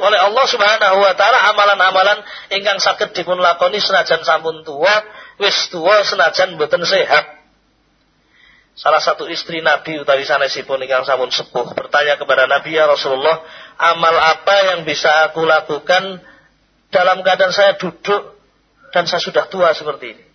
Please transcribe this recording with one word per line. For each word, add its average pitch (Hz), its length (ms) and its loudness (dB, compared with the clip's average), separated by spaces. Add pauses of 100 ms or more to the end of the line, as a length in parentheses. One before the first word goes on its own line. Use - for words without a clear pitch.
oleh 202 160 2
Allah 214 240 2
Subhanahu 214 560 2
wa 190 160 4
taala 226 240 2 (160)
amalan-amalan 196 640 2 (320)
ingkang 196 320 -2
saged 202 320 -2
dipun 180 240 -4
lakoni 180 400 0
senajan 165 480 0
sampun 156 400 -4
tuwa, 156 240 0 (480)
wis - 320 -2
tuwa 190 320 2
senajan 180 560 0
mboten 170 240 0
sehat. 165 560 0 (1400)
Salah 151 240 0
satu 156 240 -4
istri 160 400 -10
Nabi 151 380 -2
utawi 139 240 0
sanesipun 139 560 -2
ingkang 131 240 -2
sampun 127 260 -2
sepuh - 400 -6
bertanya 147 460 0
kepada 135 260 2
Nabi, 143 320 -2
"Ya 156 80 4
Rasulullah, 147 560 0 (380)
amal 165 340 2
apa 180 600 2
yang 170 100 -8
bisa 156 460 0
aku 160 160 -2
lakukan 170 760 0 (680)
dalam 185 320 2
keadaan 185 320 0
saya 196 240 2
duduk - 580 -6 (540)
dan 175 160 0
saya 175 160 -4
sudah - 240 -2
tua 175 260 2
seperti 135 400 -8
ini?" - 220 -20